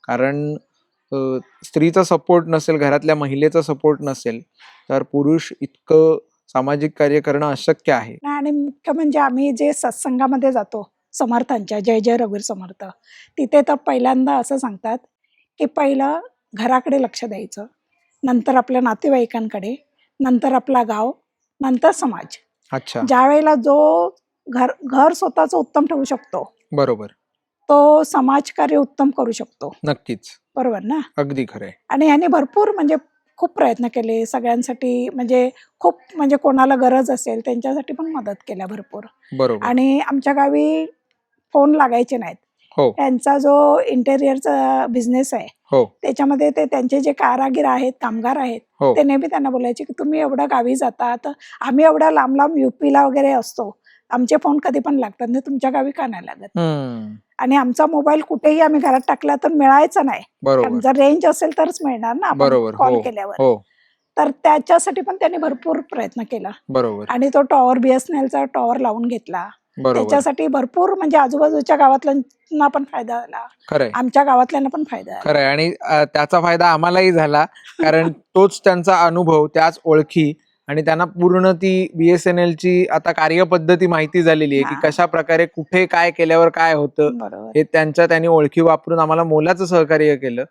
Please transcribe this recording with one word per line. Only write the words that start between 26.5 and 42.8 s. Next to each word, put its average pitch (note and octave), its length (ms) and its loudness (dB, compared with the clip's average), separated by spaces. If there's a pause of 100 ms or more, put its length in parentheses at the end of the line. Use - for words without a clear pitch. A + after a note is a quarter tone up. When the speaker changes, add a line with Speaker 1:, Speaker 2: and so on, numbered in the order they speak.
Speaker 1:
बरोबर. B2 360 -2 (640)
Speaker 2:
तो D4+ 340 6
समाजकार्य C#4 720 0
उत्तम C#4 340 0
करू B3 220 -4
शकतो. - 440 -12 (100)
Speaker 1:
नक्कीच. C3 340 -6 (360)
Speaker 2:
बरोबर B3+ 280 -2
ना? C#4 160 -4 (180)
Speaker 1:
अगदी C#3 280 -4
खरंय. G2 260 -16 (180)
Speaker 2:
आणि C#4 160 2
ह्यांनी D#4 220 4
भरपूर G4+ 440 0
म्हणजे D#4 240 0 (420)
खूप - 180 -4
प्रयत्न A#3+ 320 0
केले A3+ 380 -4
सगळ्यांसाठी, B3 840 -4
म्हणजे B3+ 400 -2 (300)
खूप - 200 0 (160)
म्हणजे C#4+ 200 0
कोणाला C4+ 400 2
गरज B3+ 360 2
असेल A#3 280 -6
त्यांच्यासाठी C4+ 540 -6
पण D#4+ 120 -8
मदत A#3 300 -8 (120)
केल्या F#3+ 200 -10
भरपूर. G3+ 360 -16 (340)
Speaker 1:
बरोबर. A#2+ 280 -2
Speaker 2:
आणि C4 340 2
आमच्या C#4 340 -2
गावी D4 520 0 (680)
फोन D4 220 4
लागायचे B3 420 0
नाहीत. F3+ 180 -10 (420)
Speaker 1:
हो. C3 140 2